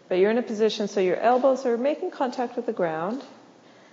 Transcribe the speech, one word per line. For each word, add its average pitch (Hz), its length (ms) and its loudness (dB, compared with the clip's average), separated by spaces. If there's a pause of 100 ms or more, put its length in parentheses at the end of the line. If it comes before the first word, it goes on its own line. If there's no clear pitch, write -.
But 185 80 0
you're 190 160 4
in 233 60 2
a 247 40 2
position 214 460 0
so 202 140 -2
your 180 160 2
elbows 254 480 2
are 233 120 0
making 302 340 -2
contact 247 440 -4
with 233 100 -6
the 220 80 -2
ground. 175 480 -4 (720)